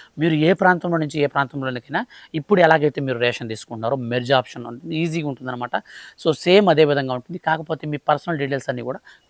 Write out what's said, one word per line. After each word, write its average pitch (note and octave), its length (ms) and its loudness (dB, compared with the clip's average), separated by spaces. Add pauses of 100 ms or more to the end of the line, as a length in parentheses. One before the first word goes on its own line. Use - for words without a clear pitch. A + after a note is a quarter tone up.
(160)
మీరు D#3+ 240 2
ఏ D#3+ 120 6
ప్రాంతంలో F3+ 460 2
నుంచి D#3 200 -4
ఏ C#3+ 80 2
ప్రాంతంలోనికైనా C3+ 760 -4 (340)
ఇప్పుడు F3 260 2
ఎలాగైతే D#3 400 4
మీరు C3 180 -2
రేషన్ A#2+ 300 -2
తీసుకుంటున్నారో A2+ 480 -4 (100)
మెర్జ్ A#2+ 260 -2
ఆప్షన్ B2+ 340 0
ఉంటుంది, D3 300 -10
ఈజీగా D#3+ 320 -2
ఉంటుందన్నమాట. B2 460 -8 (440)
So, - 100 0 (100)
సేమ్ G3 320 6
అదే D#3 140 6
విధంగా C#3 300 -2
ఉంటుంది. B2+ 240 -10
కాకపోతే D#3+ 480 -4
మీ D3 160 -6
పర్సనల్ D3+ 360 0
డీటెయిల్స్ C#3 320 -4
అన్నీ B2 120 -6
కూడా B2+ 180 -8 (300)